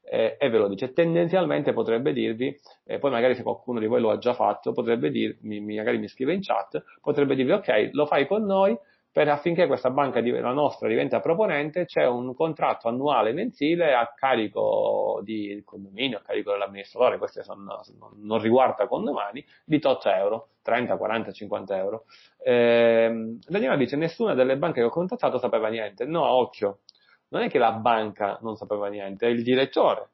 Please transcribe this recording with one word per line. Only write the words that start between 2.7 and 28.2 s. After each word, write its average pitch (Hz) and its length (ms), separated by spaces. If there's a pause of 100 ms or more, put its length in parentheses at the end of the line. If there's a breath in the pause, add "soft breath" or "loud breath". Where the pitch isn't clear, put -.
eh, 110 120
poi 139 140
magari 123 240
se 110 80
qualcuno 113 360
di 107 60
voi 117 160
lo 113 80
ha 104 80
già 120 160
fatto, 104 380
potrebbe 120 400
dirmi, 110 480
mi, 104 160
magari 113 240
mi 107 80
scrive 131 260
in 196 80
chat, 117 420 (160 loud breath)
potrebbe 143 360
dirvi, 131 160
"Ok, 127 400
lo 147 160
fai 147 180
con 214 180
noi, 196 320 (340 soft breath)
per, 151 200
affinché 170 360
questa 131 240
banca 135 320
div-, 120 180
la 120 140
nostra 139 340
diventa 127 320
proponente, 156 680
c'è 156 200
un 123 300
contratto 156 520
annuale 123 460
mensile 165 600
a 117 200
carico 107 1080
di, 104 240
il 101 160
condominio, 101 560
a - 20
carico 104 300
dell'amministratore", 101 680
queste - 260
sono, 101 380 (180)
non, 107 120 (100)
non 107 180
riguarda 113 480
condomani, 127 560 (220 soft breath)
di 147 140
tot 135 260
euro, 101 440 (120)
trenta, 110 360
quaranta, 104 340
cinquanta 98 460
euro. 101 260 (400 soft breath)
Ehm, 117 1040
Daniela 214 280
dice, 135 200
"Nessuna 160 400
delle 127 200
banche 143 260
che 117 40
ho 117 60
contattato 147 480
sapeva 113 280
niente." 107 380
No, 156 180
occhio, 117 580 (480 soft breath)
non 180 120
è 240 80
che - 80
la 117 140
banca 110 680